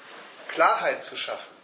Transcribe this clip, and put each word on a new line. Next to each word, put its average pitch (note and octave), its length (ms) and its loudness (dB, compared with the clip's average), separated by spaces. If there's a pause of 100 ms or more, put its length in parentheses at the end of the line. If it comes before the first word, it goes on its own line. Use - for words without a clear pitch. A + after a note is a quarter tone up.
(500)
Klarheit E3 560 2
zu C3 100 -12
schaffen - 480 -8